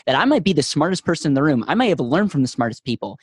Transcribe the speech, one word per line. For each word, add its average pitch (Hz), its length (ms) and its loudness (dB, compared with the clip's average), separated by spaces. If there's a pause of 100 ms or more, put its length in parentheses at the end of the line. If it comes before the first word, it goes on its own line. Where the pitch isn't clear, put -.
that 131 100 0
I 180 120 2
might 269 180 2
be 190 80 4
the 147 100 2
smartest 165 440 -2
person 160 240 0
in 139 40 2
the 135 80 2
room. 135 240 2
I 160 80 -2
might 247 120 2
have 180 140 0
learned 165 300 0
from 139 120 0
the 123 60 0
smartest 117 360 -4
people. 110 380 -8